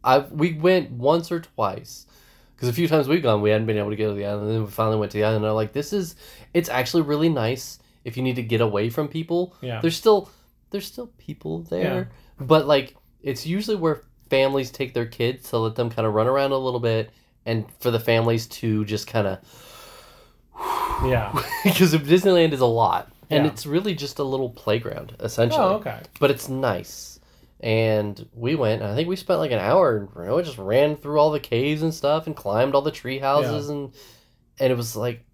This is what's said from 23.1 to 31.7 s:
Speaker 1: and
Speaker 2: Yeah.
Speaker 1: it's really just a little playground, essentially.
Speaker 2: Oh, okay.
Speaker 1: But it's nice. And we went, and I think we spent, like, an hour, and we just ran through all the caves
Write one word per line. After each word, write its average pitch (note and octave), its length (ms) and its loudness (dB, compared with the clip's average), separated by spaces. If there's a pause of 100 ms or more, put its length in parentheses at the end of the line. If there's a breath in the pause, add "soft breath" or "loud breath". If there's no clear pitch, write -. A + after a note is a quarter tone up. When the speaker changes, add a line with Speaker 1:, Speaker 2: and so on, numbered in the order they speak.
Speaker 1:
and D3 140 4
Speaker 2:
Yeah. D#3 60 2
Speaker 1:
it's - 160 -14
really F3+ 280 -2
just C#3 240 -8
a C#3+ 60 -2
little C3 260 -2
playground, - 720 -4
essentially. A#2+ 420 0
Speaker 2:
Oh, F#3+ 120 4
okay. C3+ 240 -6 (220)
Speaker 1:
But C#3 100 6
it's C#3 180 -4
nice. B2+ 680 -6 (440 soft breath)
And A2 720 0
we A#2+ 200 -2
went, A#2 280 0
and G#2 80 -4
I G#2+ 40 -4
think E3 140 -2
we F#3+ 80 -2
spent, F3 240 0
like, D3+ 100 -2
an A2+ 80 0
hour, A2 580 2
and F#2 200 -2
we F3+ 60 2
just C3+ 160 -8
ran C3 380 4
through D3 220 -2
all D3+ 140 6
the D3+ 80 -2
caves D3 420 0